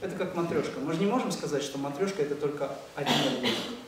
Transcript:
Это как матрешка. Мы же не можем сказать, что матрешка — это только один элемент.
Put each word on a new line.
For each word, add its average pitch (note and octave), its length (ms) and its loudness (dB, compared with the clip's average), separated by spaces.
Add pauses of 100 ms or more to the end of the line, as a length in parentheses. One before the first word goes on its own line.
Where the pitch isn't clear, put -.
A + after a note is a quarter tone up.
Это F#3 140 -4
как F#3 200 -2
матрешка. E3 440 0
Мы D3+ 140 -2
же E3 60 0
не G3 60 4
можем A3 260 2
сказать, C#3+ 300 0
что - 160 -4
матрешка — C#3+ 460 0
это C#3 120 0
только C#3+ 360 0 (240)
один C#3+ 180 2
элемент. B2 440 2 (300)